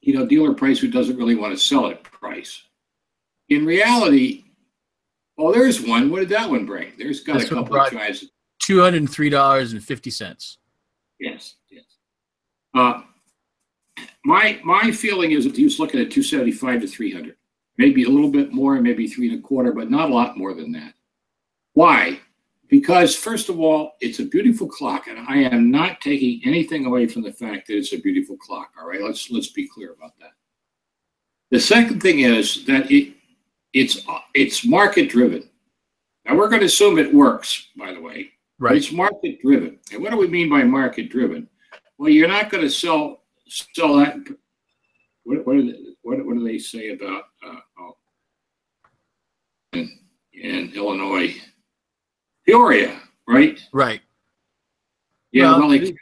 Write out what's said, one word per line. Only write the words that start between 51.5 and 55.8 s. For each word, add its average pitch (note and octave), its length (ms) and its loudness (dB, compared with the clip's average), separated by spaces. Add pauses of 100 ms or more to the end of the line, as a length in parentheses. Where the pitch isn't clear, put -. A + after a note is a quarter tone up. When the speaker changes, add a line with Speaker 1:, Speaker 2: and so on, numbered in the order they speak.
Speaker 1:
Peoria, A#2 560 4 (280)
right? C#3+ 280 4 (160)
Speaker 2:
Right. B2 280 0 (1300)
Speaker 1:
Yeah, C4+ 220 6
Speaker 2:
Well, C#4 80 6
Speaker 1:
well, D4+ 80 4
they C#4 100 6
Speaker 2:
it F#3+ 240 -2